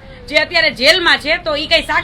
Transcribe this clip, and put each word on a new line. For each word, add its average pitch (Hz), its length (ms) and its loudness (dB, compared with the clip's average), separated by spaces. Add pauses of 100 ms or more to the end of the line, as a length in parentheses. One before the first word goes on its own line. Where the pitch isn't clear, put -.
(280)
જે 294 100 0
અત્યારે 311 340 0
જેલમાં 302 460 2
છે, 311 200 -2
તો 330 180 -4
ઈ 302 120 -4
કઈ 320 140 2
શાક, 320 220 -2